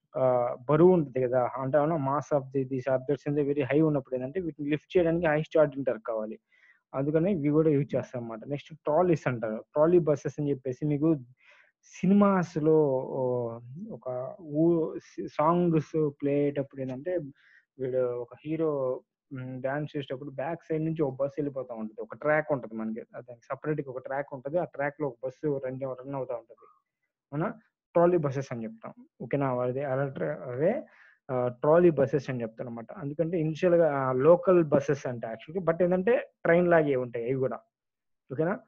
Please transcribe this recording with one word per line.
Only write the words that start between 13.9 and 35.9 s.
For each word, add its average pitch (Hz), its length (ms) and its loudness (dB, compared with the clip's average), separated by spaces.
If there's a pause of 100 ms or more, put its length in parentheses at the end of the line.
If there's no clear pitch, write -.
ఒక 131 160 -14 (480)
ఊ-, 165 180 6 (280)
సి-, - 280 -12
సాంగ్స్ 165 580 2 (260)
ప్లే 143 200 -2
అయ్యేటప్పుడు 143 480 -2
ఏంటంటే, 131 320 -6 (640)
వీడు 127 240 -2 (180)
ఒక 120 180 -12
హీరో, 156 320 -4 (600)
హ్మ్, 127 280 -10
డాన్స్ 139 300 -4
చేసేటప్పుడు 143 440 -10
బ్యాక్ 147 300 -8
సైడ్ 160 200 -4
నుంచి 160 180 -2
ఒక 135 140 -2
బస్సు 139 200 -6
వెళ్ళిపోతా 135 400 -6
ఉంటది. 110 260 -10
ఒక 110 160 -12
ట్రాక్ 151 340 0
ఉంటది 113 240 -4
మనకి. 110 280 -6
ఆ - 180 -16
దానికి 120 240 -20
సపరేట్‌గా 147 440 -6
ఒక 127 140 -10
ట్రాక్ 135 300 -6
ఉంటది. 143 240 -6
ఆ 170 100 0
ట్రాక్‌లో 143 400 -6
ఒక 123 120 -8
బస్సు 131 280 -6 (100)
రన్, 131 220 -8 (160)
రన్ 131 200 -12
అవుతా 127 200 -6
ఉంటది. 113 300 -16 (640)
అవునా? 156 180 -2 (460)
ట్రాలీ 175 220 6
బస్సెస్ 139 320 -2
అని 117 140 -8
చెప్తాం. 113 280 -12 (280)
ఓకేనా? 139 280 -2 (120)
అదే 123 300 -2
ఎలక్ట్రి-, 139 460 -4 (100)
అవే, 143 280 0 (560)
ఆహ్, 123 260 0
ట్రాలీ 170 360 6
బస్సెస్ 139 360 0
అని 127 140 -6
చెప్తారన్నమాట. 117 460 -10 (100)
ఎందుకంటే 160 420 -4
ఇనిషియల్‌గా, 165 560 2
ఆహ్, 131 240 0
లోకల్ 175 460 6
బస్సెస్ 143 400 0
అంటే 120 220 -8
యాక్చువల్‌గా, 156 360 -10
but 165 180 0
ఏంటంటే 185 320 2 (260)